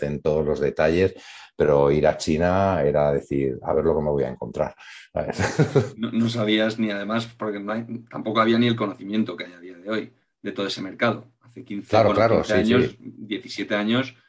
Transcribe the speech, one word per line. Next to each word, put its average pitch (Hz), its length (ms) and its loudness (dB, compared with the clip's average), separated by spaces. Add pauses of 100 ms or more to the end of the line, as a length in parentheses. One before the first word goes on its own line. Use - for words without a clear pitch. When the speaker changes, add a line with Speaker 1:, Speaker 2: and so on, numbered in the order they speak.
Speaker 1:
en 73 200 -4
todos 78 220 2
los 73 140 -2
detalles, 82 560 2 (400)
pero 71 360 4
ir 76 160 4
a 76 100 4
China 87 640 2
era 73 300 2
decir, 69 500 -2
"A 82 120 -4
ver 76 100 2
lo 78 100 4
que 73 80 0
me 73 80 0
voy 69 140 0
a 64 60 -4
encontrar", 64 440 -6 (380)
¿sabes? - 240 -4
<laughs> 117 600 0
Speaker 2:
No, 113 140 -6
no 113 180 0
sabías 110 480 0
ni 107 120 -2
además, 101 360 -4 (120)
porque 101 220 -6
no 104 120 -8
hay, 117 120 -6 (260)
tampoco 110 300 -2
había 113 180 4
ni 120 100 4
el 117 80 2
conocimiento 98 600 -4
que 85 80 -10
hay 87 80 -16
a 85 80 -20
día 90 160 -16
de 92 140 -12
hoy 110 220 -6 (300)
de - 100 -6
todo - 140 -4
ese - 140 -8
mercado. 101 460 -2 (160)
Hace - 200 -20
quince, - 280 -10
Speaker 1:
Claro, 107 180 6
Speaker 2:
bueno, 104 80 2
Speaker 1:
claro, 110 200 4
Speaker 2:
quince 101 180 0
Speaker 1:
sí, - 60 4
Speaker 2:
años, 117 300 4
Speaker 1:
sí. - 80 -20
Speaker 2:
diecisiete 104 760 -8
años, 113 420 -2 (120)